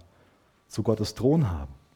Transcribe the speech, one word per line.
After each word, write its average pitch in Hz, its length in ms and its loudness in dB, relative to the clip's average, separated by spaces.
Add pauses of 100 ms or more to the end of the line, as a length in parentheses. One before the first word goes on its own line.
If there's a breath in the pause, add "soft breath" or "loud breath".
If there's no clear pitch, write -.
(680 soft breath)
zu - 160 -6
Gottes 107 320 0
Thron 139 360 2
haben. 71 200 -8 (240)